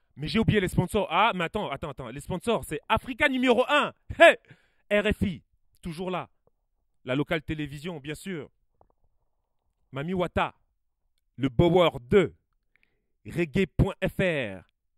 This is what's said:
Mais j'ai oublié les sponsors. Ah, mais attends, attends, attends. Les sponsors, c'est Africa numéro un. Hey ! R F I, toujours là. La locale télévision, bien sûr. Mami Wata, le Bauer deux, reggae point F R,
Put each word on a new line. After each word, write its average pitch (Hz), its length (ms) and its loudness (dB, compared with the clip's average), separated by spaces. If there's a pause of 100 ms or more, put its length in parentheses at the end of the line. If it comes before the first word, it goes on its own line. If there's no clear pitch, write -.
(140)
Mais 147 140 -10
j'ai 160 100 0
oublié 214 220 4
les 180 80 0
sponsors. 180 420 0
Ah, 202 240 4
mais 180 100 -2
attends, 160 260 -6
attends, 139 200 -10
attends. 131 180 -14
Les 139 120 -12
sponsors, 185 440 -4
c'est 151 240 -8
Africa 247 400 0
numéro 254 400 2
un. 269 240 2 (260)
Hey ! 302 180 10 (560)
R 208 200 2
F - 100 -4
I, 185 200 -6 (380)
toujours 180 300 -8
là. 160 180 -8 (760)
La 127 120 -4
locale 147 260 -2
télévision, 151 560 -10
bien 147 160 -12
sûr. 160 360 -12 (1400)
Mami 151 240 -8
Wata, 175 400 -2 (840)
le 131 120 -2
Bauer 165 500 4
deux, 139 360 2 (880)
reggae 170 420 -2
point - 360 0
F - 160 -4
R, 131 460 -4 (340)